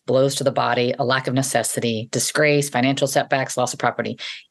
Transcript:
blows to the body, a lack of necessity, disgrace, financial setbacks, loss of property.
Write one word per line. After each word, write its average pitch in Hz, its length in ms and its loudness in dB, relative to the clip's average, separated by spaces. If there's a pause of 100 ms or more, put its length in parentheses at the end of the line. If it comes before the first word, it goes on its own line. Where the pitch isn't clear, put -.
blows 135 300 4
to 143 80 -4
the 135 80 2
body, 123 460 0
a 131 60 -2
lack 131 220 0
of 127 80 -2
necessity, 117 760 -2
disgrace, 147 580 2
financial 135 360 2
setbacks, 135 500 -2
loss 123 160 0
of - 60 -10
property. 113 400 -2 (320)